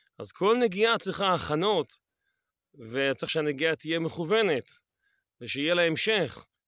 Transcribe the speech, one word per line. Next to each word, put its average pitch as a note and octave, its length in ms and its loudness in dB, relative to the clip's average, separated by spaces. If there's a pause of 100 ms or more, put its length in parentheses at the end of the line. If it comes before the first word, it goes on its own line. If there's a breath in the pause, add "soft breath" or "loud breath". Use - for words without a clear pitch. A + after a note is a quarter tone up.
(200 soft breath)
אז G#2+ 120 -6
כל G#3+ 260 2
נגיעה A3 400 2
צריכה F#3 360 0
הכנות, E3 600 0 (840)
וצריך C3 520 -2
שהנגיעה D3+ 440 0
תהיה D#3+ 240 -4
מכוונת, E3 720 0 (720)
ושיהיה C#3 320 -2
לה F3 80 4
המשך. E3+ 640 2 (220)